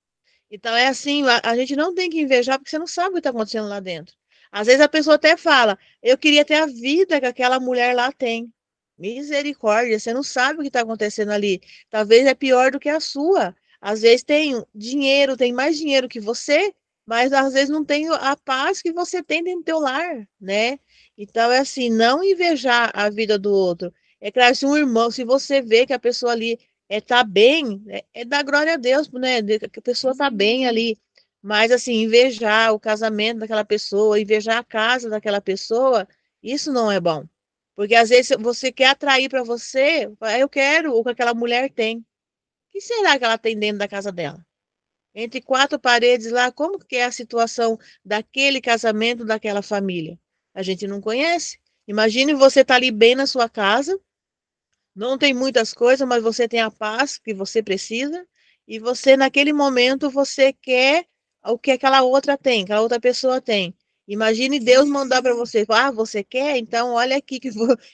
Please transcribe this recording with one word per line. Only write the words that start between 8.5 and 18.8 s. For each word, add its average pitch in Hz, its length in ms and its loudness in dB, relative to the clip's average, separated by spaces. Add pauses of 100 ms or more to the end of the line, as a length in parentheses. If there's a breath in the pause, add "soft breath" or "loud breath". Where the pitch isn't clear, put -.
Misericórdia, 240 1000 -4
você 226 140 -6
não 262 100 -4
sabe 277 360 -2
o 302 40 -6
que 277 80 -8
tá 247 100 0
acontecendo 214 500 -4
ali. 208 300 -2 (280 loud breath)
Talvez 220 360 4
é 269 80 4
pior 262 380 2
do 277 80 -8
que 294 100 -4
a 311 100 -2
sua. 294 560 -2 (260)
Às 208 200 -6
vezes 233 220 4
tem 294 400 0 (100)
dinheiro, 269 640 0
tem 247 160 0
mais 285 240 0
dinheiro 277 320 0
que 233 100 -12
você, 294 540 -2 (320)
mas 240 280 0
às 269 200 2
vezes 277 160 2
não 302 160 -2
tem 294 240 -2
a 285 280 -2
paz 277 440 -4